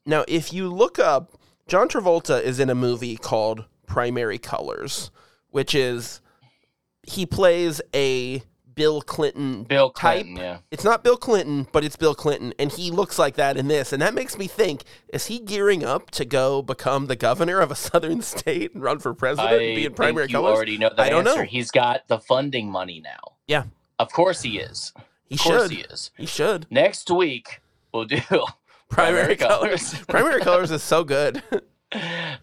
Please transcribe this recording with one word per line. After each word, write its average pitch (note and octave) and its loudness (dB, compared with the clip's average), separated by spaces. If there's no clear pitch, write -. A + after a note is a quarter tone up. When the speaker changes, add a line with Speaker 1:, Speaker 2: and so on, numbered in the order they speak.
Speaker 1:
Now, D3+ 2
if D#3+ -2
you F#3 -4
look G#3 2
up, E3+ 2
John G3 4
Travolta E3+ 2
is B2 -2
in C3 2
a B2 2
movie A#2+ -2
called A2 -2
Primary A#2+ -2
Colors, - -8
which C3+ -2
is, B2 -2
he F#3 -6
plays E3+ 2
a C3 -2
Bill D3+ 2
Clinton C3+ -4
Speaker 2:
Bill C#3 4
Speaker 1:
type. E3+ 2
Speaker 2:
Clinton, F3+ -16
yeah. F3+ -8
Speaker 1:
It's D#3 -6
not A3+ 4
Bill A#3+ 6
Clinton, D3 0
but D3+ 2
it's D3 -8
Bill D#3 2
Clinton, C#3 -2
and C#3+ 0
he F3 -8
looks F3+ 0
like C#3+ 2
that C#3 2
in C#3 0
this. C#3+ 0
And C#3 0
that G#3+ 2
makes - -6
me F#3+ -6
think, F3 0
is - -6
he A3+ -6
gearing G3+ 0
up C#3 -4
to D3 -4
go C3+ 0
become C3+ -2
the C3 -4
governor E3 2
of C#3+ 2
a C#3+ -8
<laughs> - -8
southern E3+ 0
state - -4
and C3 -14
run C#3 0
for C3 -6
president A#2 0
and A#2 4
Speaker 2:
I A2+ -2
Speaker 1:
be A2 -2
in - -8
primary D3+ 2
Speaker 2:
think - -6
you C#3+ 2
Speaker 1:
colors? D#3+ 4
Speaker 2:
already A2 -2
know A2 4
the - 4
Speaker 1:
I C3 4
don't E3+ 4
Speaker 2:
answer. C#4 4
Speaker 1:
know. - -6
Speaker 2:
He's A#2 -6
got B2 2
the A2+ 0
funding B2+ -2
money F2+ -8
now. - -18
Speaker 1:
Yeah. D3 0
Speaker 2:
Of - -2
course F3 2
he G#2+ -6
is. - -10
Speaker 1:
He C3+ -8
Speaker 2:
Of - 0
course E3+ 4
Speaker 1:
should. F#3 -2
Speaker 2:
he A2 -10
is. - -14
Speaker 1:
He - -12
should. E3 -2
Speaker 2:
Next F3 2
week, E3 -2
we'll A2+ -4
do C3+ -2
<laughs> - -6
Speaker 1:
Primary D#3+ 2
Speaker 2:
Primary E3+ 2
Speaker 1:
Colors. G3 0
Speaker 2:
Colors. - -12
<laughs> - -12
Speaker 1:
Primary B3+ 2
Colors F3+ 2
is D#3+ -4
so E3+ 2
good. C#3 0
<laughs> - -2